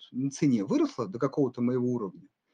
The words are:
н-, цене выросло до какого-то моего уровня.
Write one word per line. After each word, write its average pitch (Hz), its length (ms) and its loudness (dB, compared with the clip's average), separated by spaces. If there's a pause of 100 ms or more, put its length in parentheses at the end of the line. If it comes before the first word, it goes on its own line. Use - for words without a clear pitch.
(140)
н-, 131 180 -2
цене 123 340 2
выросло 226 420 0
до 101 120 -8
какого-то 123 420 0
моего 123 320 0
уровня. 104 340 -8 (260)